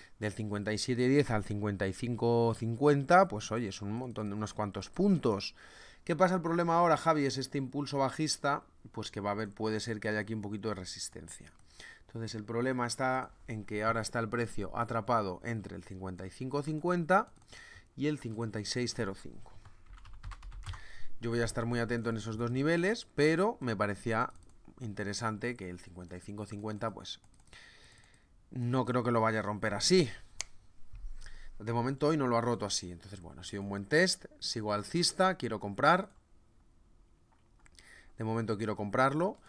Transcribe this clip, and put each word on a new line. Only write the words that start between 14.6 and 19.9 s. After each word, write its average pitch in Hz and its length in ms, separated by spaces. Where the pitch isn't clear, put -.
atrapado 113 680
entre 104 320
el 90 80
cincuenta 92 420
y 92 40
cinco 135 340
cincuenta 175 720
y 135 100
el 147 120
cincuenta 110 420
y 101 40
seis 123 300
cero 98 200
cinco. - 360